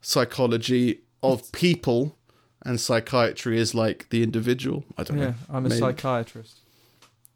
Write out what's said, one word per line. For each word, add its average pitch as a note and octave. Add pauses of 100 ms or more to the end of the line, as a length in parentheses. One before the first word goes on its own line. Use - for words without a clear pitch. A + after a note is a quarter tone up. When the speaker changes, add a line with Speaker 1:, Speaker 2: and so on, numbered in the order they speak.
Speaker 1:
psychology B2 (200)
of C3
people D3 (480)
and B2
psychiatry A#2
is, A2+
like, A2
the A#2
individual. B2 (120)
I -
don't D3
Speaker 2:
Yeah, C#3
Speaker 1:
know. B2 (140)
Speaker 2:
I'm C3
a B2
Speaker 1:
Maybe. A#2
Speaker 2:
psychiatrist. B2 (760)